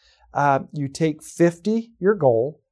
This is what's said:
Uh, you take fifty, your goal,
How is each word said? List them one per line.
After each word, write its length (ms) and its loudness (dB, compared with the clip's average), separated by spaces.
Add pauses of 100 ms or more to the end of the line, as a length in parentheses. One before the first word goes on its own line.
(320)
Uh, 280 2 (120)
you 160 -6
take 340 -4
fifty, 760 -2
your 140 2
goal, 460 0 (120)